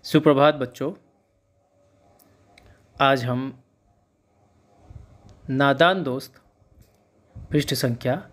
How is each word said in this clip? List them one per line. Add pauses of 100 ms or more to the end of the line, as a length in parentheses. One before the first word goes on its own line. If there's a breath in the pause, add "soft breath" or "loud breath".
सुप्रभात
बच्चों, (2000 soft breath)
आज
हम (1900)
नादान
दोस्त (960)
पृष्ठ
संख्या